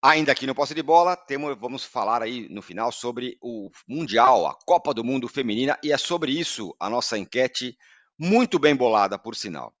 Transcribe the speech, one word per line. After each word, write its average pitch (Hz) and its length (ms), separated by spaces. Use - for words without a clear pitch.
Ainda 151 300
aqui 131 140
no 135 80
Posse 143 200
de 160 80
Bola, 170 340
temos, 143 420
vamos 123 260
falar 113 380
aí 117 280
no 101 100
final 110 320
sobre 123 480
o 110 300
Mundial, 120 580
a 69 80
Copa 170 260
do 113 100
Mundo 123 260
Feminina, 127 540
e 151 80
é 143 60
sobre 160 360
isso 127 460
a 95 120
nossa 120 260
enquete, 123 640
muito 196 400
bem 143 180
bolada, 104 420
por 110 160
sinal. 69 460